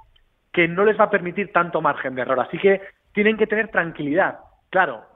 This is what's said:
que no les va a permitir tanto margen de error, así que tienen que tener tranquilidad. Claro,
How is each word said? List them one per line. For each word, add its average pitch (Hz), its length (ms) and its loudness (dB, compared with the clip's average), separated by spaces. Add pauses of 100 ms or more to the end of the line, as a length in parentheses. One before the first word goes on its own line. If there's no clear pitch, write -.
(500)
que 175 160 2
no 175 180 0
les 214 140 4
va 214 60 4
a 208 60 2
permitir 180 420 -4
tanto 175 300 0
margen 143 320 -2
de 127 80 -4
error, 123 180 0
así 139 180 -6
que 196 220 4 (320)
tienen 214 240 2
que 214 100 0
tener 214 220 -2
tranquilidad. 165 720 -2 (300)
Claro, 160 320 0 (140)